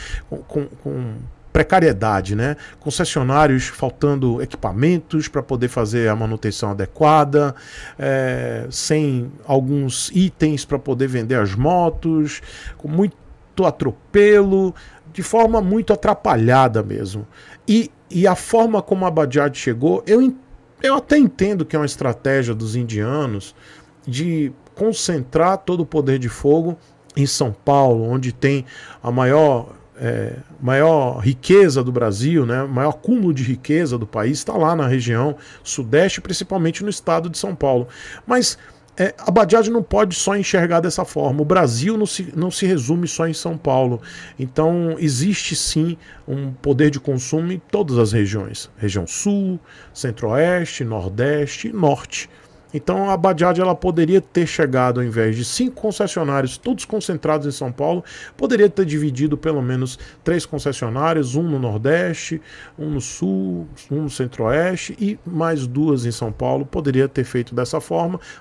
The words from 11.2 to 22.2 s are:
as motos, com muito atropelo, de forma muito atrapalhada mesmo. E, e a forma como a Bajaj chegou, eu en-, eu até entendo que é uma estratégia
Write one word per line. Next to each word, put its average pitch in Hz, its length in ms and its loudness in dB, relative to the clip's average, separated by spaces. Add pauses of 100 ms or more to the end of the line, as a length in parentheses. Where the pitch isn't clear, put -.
as 101 180 2
motos, 160 880 0 (360)
com - 100 -12
muito 175 280 0 (500)
atropelo, 190 1080 4 (400)
de 190 80 -8
forma 226 400 2
muito 208 320 0
atrapalhada 123 880 2
mesmo. 101 460 -8 (400)
E, 220 240 2 (180)
e 185 160 2
a 185 100 4
forma 226 460 2
como 185 240 -2
a 175 60 0
Bajaj 143 480 2
chegou, 135 480 0
eu 226 160 6
en-, 254 140 2 (440)
eu 269 140 2
até 294 240 4
entendo 196 460 2
que - 100 -6
é 151 40 2
uma 147 60 0
estratégia 131 720 -2